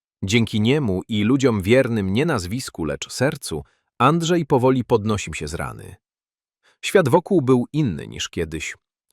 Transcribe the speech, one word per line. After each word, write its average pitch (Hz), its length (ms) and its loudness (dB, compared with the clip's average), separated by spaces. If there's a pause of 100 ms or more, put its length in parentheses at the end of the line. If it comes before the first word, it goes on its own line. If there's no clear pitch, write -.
(240)
Dzięki 110 360 2
niemu 110 480 0
i 104 160 0
ludziom 123 380 2
wiernym 113 500 2
nie 127 140 0
nazwisku, 110 580 -4
lecz 71 280 -6
sercu, 127 520 -4 (340)
Andrzej 165 480 2
powoli 127 380 2
podnosił 104 500 0
się 76 140 -8
z 76 60 -10
rany. 58 420 -10 (880)
Świat 180 240 2
wokół 170 340 2
był 123 300 2
inny 113 360 -2
niż - 200 -10
kiedyś. 80 480 -8 (360)